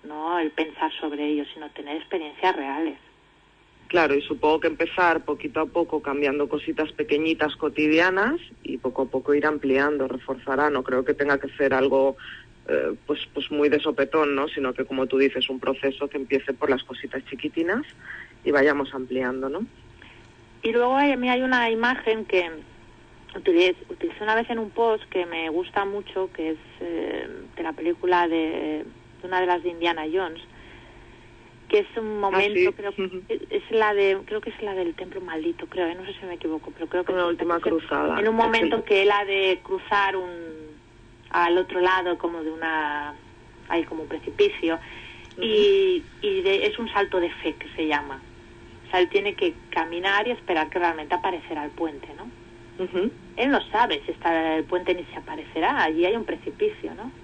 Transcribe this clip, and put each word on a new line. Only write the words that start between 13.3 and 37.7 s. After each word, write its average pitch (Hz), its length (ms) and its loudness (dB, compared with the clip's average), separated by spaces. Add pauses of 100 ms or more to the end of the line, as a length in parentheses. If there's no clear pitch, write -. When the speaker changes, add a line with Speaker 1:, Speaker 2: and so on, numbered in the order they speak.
Speaker 2:
pues 139 160 -6
muy 147 180 4
de 147 120 4
sopetón, 143 540 2
¿no? 143 140 0
Sino 135 240 -4
que, 131 140 -4
como 131 200 -2
tú 131 120 0
dices, 135 320 2
un 131 100 -4
proceso 135 480 -2
que - 80 -8
empiece 135 380 -2
por 139 160 -2
las 131 140 2
cositas 127 420 -10
chiquitinas 165 580 -2 (580)
y 147 100 0
vayamos 143 420 4
ampliando, 131 560 -2
¿no? 196 160 -4 (960)
Speaker 1:
Y 226 100 2
luego 247 240 4
hay, 285 160 6
a 254 60 2
mí 247 100 0
hay 247 140 2
una 247 260 4
imagen 226 580 2
que 175 220 2 (840)
utiliz-, 180 420 4 (120)
utilicé 175 340 -6
una 214 140 2
vez 233 140 0
en 233 100 -2
un 208 100 -6
post 226 400 2
que 180 160 0
me 165 220 -4
gusta 180 360 0
mucho, 196 480 -4
que 160 180 -4
es, 156 80 -4 (220)
eh, - 460 -6 (300)
de - 60 -8
la 165 100 -4
película 175 560 2
de, 156 560 -2 (360)
de 185 60 -14
una 185 140 0
de 185 60 2
las 175 160 0
de 175 80 -2
Indiana 165 420 -2
Jones, 170 300 -2 (1300)
que 208 120 4
es 196 60 -2 (100)
un 214 200 -4
Speaker 2:
Ah, 208 40 -4 (100)
Speaker 1:
momento, 202 280 2
Speaker 2:
sí. 185 180 6
Speaker 1:
creo 202 180 -6
que 196 100 -4
Speaker 2:
Ujú. 185 240 -8
Speaker 1:
es, - 200 -4
es - 220 -4
la 214 240 4
de, 196 320 4
creo 214 140 -4
que 226 100 -8
es - 100 -16
la 202 140 -4
del 170 200 -2
templo 185 260 -10
maldito, 170 480 -4
creo, 180 180 -2
¿eh? 170 80 -4
No 185 100 -12
sé 190 140 -10
si 190 80 -12
me 175 80 -8
equivoco, 156 380 -6
pero 165 160 -8
creo 180 160 -2
que 190 80 -2
Speaker 2:
Una 180 100 2
Speaker 1:
es 175 60 2
Speaker 2:
última 170 300 0
Speaker 1:
esta, 170 120 0